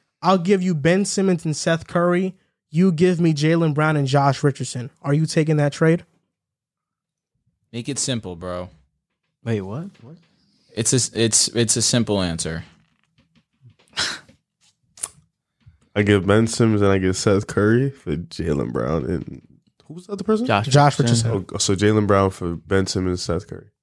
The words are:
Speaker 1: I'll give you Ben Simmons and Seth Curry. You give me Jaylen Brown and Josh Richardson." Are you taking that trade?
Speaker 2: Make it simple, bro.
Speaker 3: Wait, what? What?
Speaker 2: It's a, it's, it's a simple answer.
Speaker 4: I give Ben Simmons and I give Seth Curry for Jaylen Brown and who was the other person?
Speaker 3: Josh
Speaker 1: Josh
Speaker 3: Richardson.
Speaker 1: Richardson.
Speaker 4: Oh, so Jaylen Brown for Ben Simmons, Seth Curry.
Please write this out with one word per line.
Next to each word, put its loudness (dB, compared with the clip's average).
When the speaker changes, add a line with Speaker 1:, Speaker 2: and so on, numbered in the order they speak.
Speaker 1:
I'll 2
give 2
you 0
Ben 2
Simmons 0
and -2
Seth -2
Curry. 0
You 4
give 2
me 4
Jaylen 2
Brown 0
and 0
Josh 2
Richardson." -2
Are -2
you 2
taking 0
that 0
trade? 2
Speaker 2:
Make -10
it -6
simple, -6
bro. -10
Speaker 3:
Wait, -2
what? -10
What? -20
Speaker 2:
It's -2
a, -2
it's, 2
it's 0
a -2
simple 0
answer. -6
Speaker 4:
I 2
give 2
Ben 4
Simmons 2
and 4
I 2
give 0
Seth 0
Curry 2
for -8
Jaylen -6
Brown -4
and -8
who -20
was -20
the -10
other -8
person? 0
Speaker 3:
Josh 2
Speaker 1:
Josh 4
Speaker 3:
Richardson. 2
Speaker 1:
Richardson. -4
Speaker 4:
Oh, -6
so 0
Jaylen 2
Brown 4
for -6
Ben 0
Simmons, -2
Seth -4
Curry. -18